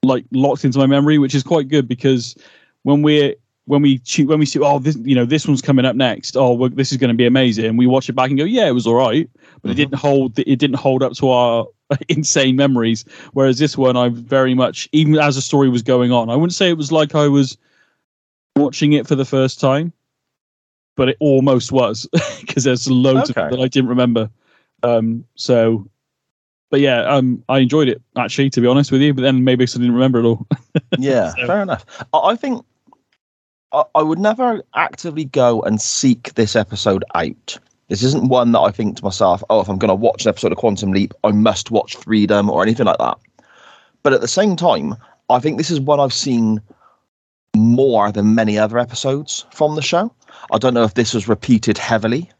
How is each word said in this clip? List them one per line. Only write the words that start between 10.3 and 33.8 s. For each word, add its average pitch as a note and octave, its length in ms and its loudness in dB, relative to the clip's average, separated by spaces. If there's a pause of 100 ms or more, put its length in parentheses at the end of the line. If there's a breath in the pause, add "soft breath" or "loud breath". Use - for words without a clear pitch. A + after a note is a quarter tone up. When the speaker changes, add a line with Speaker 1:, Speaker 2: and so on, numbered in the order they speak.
Speaker 1:
it C3+ 200 0
didn't C#3 180 -2
hold C3 260 0
up C3 120 -2
to C3 160 0
our A#2+ 360 2 (220)
<laughs> - 220 -6
insane C#3 460 0
memories. A#2+ 480 0 (280 loud breath)
Whereas C3+ 260 2
this D3+ 200 0
one, B2+ 180 2
I B2 140 2
very B2+ 440 0
much, B2+ 380 -2
even D#3 260 4
as D3 180 2
the C3+ 60 -4
story C#3 280 2
was A#2+ 120 0
going B2 300 2
on, A#2 160 0
I A#2 80 -2
wouldn't E3+ 180 0
say F#3+ 140 0
it E3+ 100 0
was D3 140 -6
like D#3 220 0
I D3 140 2
was C#3 280 2 (1000)
watching C#3+ 380 0
it C3+ 120 0
for D#3 100 -2
the C3+ 80 0
first C3 360 -2
time, D3 320 -2 (1040)
but B2+ 120 0
it A2 100 -2
almost C3+ 540 2
was, A2+ 380 -2
<laughs> - 360 -4
'cause - 180 -4
there's B2+ 240 -2
loads C3 420 2
Speaker 2:
Okay. A#2 100 -4
Speaker 1:
of - 80 -2
it B2 80 -4
that B2+ 60 -2
I C3 60 0
didn't B2+ 200 0
remember. A#2+ 420 0 (540)
Um, A2+ 400 0 (120)
so, A2+ 520 0 (800)
but C#3 100 2
yeah, C3 260 2
um, B2+ 420 0
I C3+ 120 2
enjoyed C3+ 280 2
it, - 120 -4 (160)
actually, C3 340 -2
to B2 100 -2
be A#2+ 80 4
honest C#3 240 2
with C3 80 4
you, D3 140 2
but C3 80 -4
then C3 200 2
maybe B2+ 220 2
'cause B2 100 -2
I B2 60 -8
didn't A#2+ 140 0
remember B2 260 2
it A#2 60 2
all. A#2 200 0 (260)
<laughs> - 260 -4
Speaker 2:
Yeah, B2+ 360 0
Speaker 1:
So. B2 120 -8
Speaker 2:
fair G3 160 -2
enough. F#3 220 -6 (280 loud breath)
I, D3+ 60 2
I G#3+ 180 0
think, B3+ 280 -8 (1080)
I, C#3+ 100 2 (140)